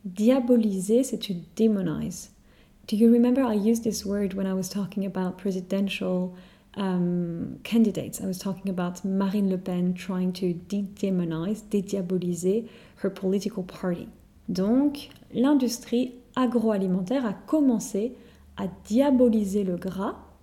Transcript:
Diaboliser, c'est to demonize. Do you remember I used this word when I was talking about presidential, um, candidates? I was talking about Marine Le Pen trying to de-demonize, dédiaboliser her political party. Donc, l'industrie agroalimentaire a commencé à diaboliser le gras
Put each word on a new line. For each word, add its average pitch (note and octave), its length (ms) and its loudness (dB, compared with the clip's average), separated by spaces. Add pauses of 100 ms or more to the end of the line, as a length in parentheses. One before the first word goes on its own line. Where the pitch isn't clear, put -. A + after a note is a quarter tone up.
Diaboliser, A3 960 2
c'est A#3+ 140 -4
to - 160 -6 (220)
demonize. F#3+ 760 -2 (560)
Do - 80 -2
you A#3 160 8
remember B3 300 6
I A#3 120 2
used A3 300 2
this G#3 220 -2
word G3 280 -2
when F#3+ 140 -2
I F#3+ 60 -2
was F#3 160 -4
talking G3 360 -4
about F#3 320 -4
presidential, F#3 960 -2 (440)
um, F3 880 -2
candidates? G#3+ 580 0
I F#3+ 60 -4
was F#3 100 -4
talking F#3+ 320 -6
about F3+ 340 -4
Marine G3 460 0
Le F#3 80 0
Pen F3+ 360 -2
trying F#3 400 -2
to F3+ 200 -2
de-demonize, F#3 1160 -4
dédiaboliser F#3 1000 -2 (340)
her G3 60 0
political F#3+ 540 -2
party. F3+ 440 -6 (400)
Donc, A#3+ 600 0 (240)
l'industrie B3+ 800 2 (220)
agroalimentaire A3 880 2
a G3 80 -2
commencé B3+ 800 0 (420)
à G3 120 -4 (180)
diaboliser A3 800 4
le F3+ 100 -2
gras F#3+ 400 -6 (280)